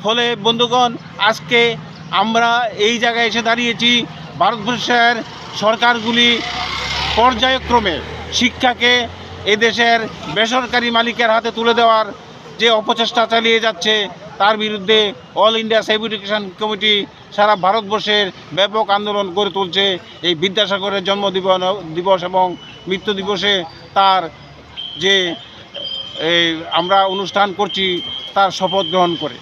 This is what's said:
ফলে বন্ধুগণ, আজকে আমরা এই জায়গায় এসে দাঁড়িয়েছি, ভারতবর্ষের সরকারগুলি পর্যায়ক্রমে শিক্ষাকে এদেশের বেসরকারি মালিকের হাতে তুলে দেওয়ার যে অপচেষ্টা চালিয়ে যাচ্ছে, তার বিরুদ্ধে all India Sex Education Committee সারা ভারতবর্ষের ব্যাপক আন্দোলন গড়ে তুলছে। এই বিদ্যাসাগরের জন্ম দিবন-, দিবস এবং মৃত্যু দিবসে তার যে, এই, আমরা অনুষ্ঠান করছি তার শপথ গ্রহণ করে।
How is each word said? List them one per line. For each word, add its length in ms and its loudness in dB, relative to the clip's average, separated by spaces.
ফলে 320 0
বন্ধুগণ, 600 2
আজকে 580 2
আমরা 640 2
এই 220 2
জায়গায় 280 2
এসে 140 -2
দাঁড়িয়েছি, 640 2
ভারতবর্ষের 840 2
সরকারগুলি 840 2
পর্যায়ক্রমে 840 2
শিক্ষাকে 760 0
এদেশের 600 2
বেসরকারি 580 0
মালিকের 400 2
হাতে 200 0
তুলে 220 0
দেওয়ার 320 4
যে 100 4
অপচেষ্টা 560 0
চালিয়ে 340 2
যাচ্ছে, 480 0
তার 200 2
বিরুদ্ধে 560 2
all 200 4
India 260 0
Sex 180 0
Education 440 -4
Committee 440 0
সারা 200 4
ভারতবর্ষের 760 0
ব্যাপক 360 0
আন্দোলন 440 0
গড়ে 180 0
তুলছে। 460 0
এই 140 0
বিদ্যাসাগরের 680 -2
জন্ম 260 0
দিবন-, 640 -2
দিবস 300 0
এবং 320 0
মৃত্যু 260 -4
দিবসে 500 -2
তার 360 2
যে, 340 2
এই, 420 0
আমরা 340 2
অনুষ্ঠান 480 -2
করছি 480 -2
তার 180 2
শপথ 340 -2
গ্রহণ 300 2
করে। 260 -6